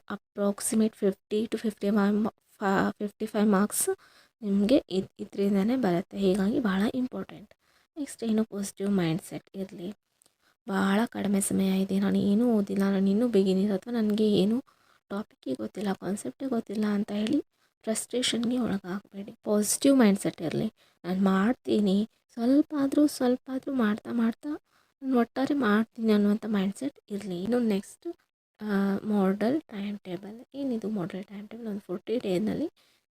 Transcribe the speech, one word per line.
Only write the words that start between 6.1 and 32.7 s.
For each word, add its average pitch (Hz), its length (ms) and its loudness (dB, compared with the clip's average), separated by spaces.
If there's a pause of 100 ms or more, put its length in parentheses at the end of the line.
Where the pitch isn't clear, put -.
ಹೀಗಾಗಿ 196 420 2
ಬಹಳ 190 220 0 (120)
ಇಂಪಾರ್ಟೆಂಟ್. 202 560 -8 (460)
ನೆಕ್ಸ್ಟ್ 285 280 -10
ಏನು 220 200 2
ಪಾಸಿಟಿವ್ 202 460 -6
ಮೈಂಡ್‌ಸೆಟ್ 170 640 -2
ಇರ್ಲಿ. 190 340 -10 (800)
ಬಹಳ 196 400 2
ಕಡಿಮೆ 202 340 -2
ಸಮಯ 190 420 0
ಇದೆ, 196 160 0
ನಾನು 196 200 2
ಏನೂ 202 340 2
ಓದಿಲ್ಲ, 202 380 0
ನಾನು 196 200 2
ಇನ್ನೂ 226 180 2
ಬಿಗಿನರ್ 196 440 2
ಅಥವಾ 196 220 -4
ನನಗೆ 214 360 2
ಏನೂ 208 260 2 (540)
ಟಾಪಿಕ್ಕೇ 214 440 -8
ಗೊತ್ತಿಲ್ಲ, 214 380 -6
ಕಾನ್ಸೆಪ್ಟೇ 254 540 -8
ಗೊತ್ತಿಲ್ಲ 220 400 -2
ಅಂತ 208 260 -2
ಹೇಳಿ 220 260 0 (440)
ಫ್ರಸ್ಟ್ರೇಷನ್‌ಗೆ 240 760 -2
ಒಳಗಾಗ್ಬೇಡಿ. 196 760 -6 (100)
ಪಾಸಿಟಿವ್ 214 540 4
ಮೈಂಡ್‌ಸೆಟ್ 208 440 4
ಇರ್ಲಿ. 156 300 -2 (320)
"ನಾನ್ 185 180 0
ಮಾಡ್ತೀನಿ, 202 880 2 (240)
ಸ್ವಲ್ಪ 269 460 2
ಆದ್ರೂ, 277 280 4
ಸ್ವಲ್ಪ 254 420 0
ಆದ್ರೂ 262 240 -6
ಮಾಡ್ತಾ, 220 400 -2
ಮಾಡ್ತಾ 233 360 -2 (540)
ನಾನ್ 262 120 -2
ಒಟ್ಟಾರೆ 254 400 0
ಮಾಡ್ತೀನಿ" 220 580 0
ಅನ್ನುವಂಥ 208 340 2
ಮೈಂಡ್‌ಸೆಟ್ 208 540 -4 (100)
ಇರ್ಲಿ. 196 320 -6
ಇನ್ನು 226 160 0
ನೆಕ್ಸ್ಟ್, 220 500 -2 (520)
ಆ, 214 40 -10 (380)
ಮಾಡೆಲ್ 208 600 0
ಟೈಮ್ 202 360 -8
ಟೇಬಲ್. 196 460 -12 (100)
ಏನಿದು 247 340 -4
ಮಾಡೆಲ್ 190 360 -6
ಟೈಮ್ 208 240 -16
ಟೇಬಲ್? 226 180 -14
ಒಂದು 208 140 -6
ಫಾರ್ಟಿ 208 380 -6
ಡೇನಲ್ಲಿ 214 520 -2 (420)